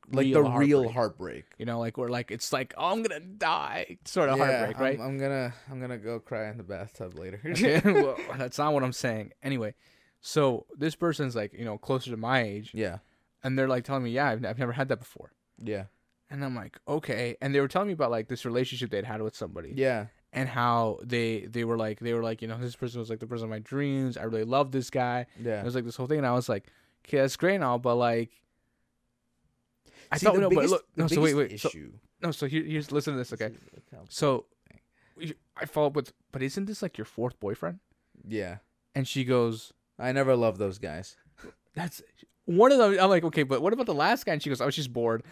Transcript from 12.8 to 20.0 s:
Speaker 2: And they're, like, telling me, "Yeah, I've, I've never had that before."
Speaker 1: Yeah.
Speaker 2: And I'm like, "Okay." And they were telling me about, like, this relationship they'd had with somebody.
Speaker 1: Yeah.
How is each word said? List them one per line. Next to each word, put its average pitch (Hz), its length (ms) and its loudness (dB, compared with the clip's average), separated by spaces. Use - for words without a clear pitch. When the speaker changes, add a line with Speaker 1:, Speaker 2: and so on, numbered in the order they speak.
Speaker 2:
And 131 140 0
they're, 135 100 4
like, 127 160 0
telling 135 200 -2
me, 117 80 -4
"Yeah, 135 180 2
I've, 113 160 -2
I've 107 140 -6
never 120 140 -2
had 135 160 -2
that 120 100 -2
before." - 320 -20
Speaker 1:
Yeah. 104 280 -6
Speaker 2:
And 139 160 -8
I'm 127 100 -6
like, - 220 -12
"Okay." 123 540 -2
And 139 140 0
they 143 60 6
were 139 60 2
telling 190 200 0
me 196 60 -2
about, 139 180 0
like, 113 160 -2
this - 180 -6
relationship 123 460 -2
they'd 104 140 -2
had 110 180 -6
with 110 120 -6
somebody. 92 400 -10
Speaker 1:
Yeah. 123 320 0